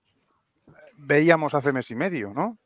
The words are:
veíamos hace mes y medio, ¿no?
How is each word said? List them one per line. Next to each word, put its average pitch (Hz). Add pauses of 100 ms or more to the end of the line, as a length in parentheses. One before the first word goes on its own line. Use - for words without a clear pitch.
(960)
veíamos 151
hace 139
mes 127
y 117
medio, 127
¿no? 208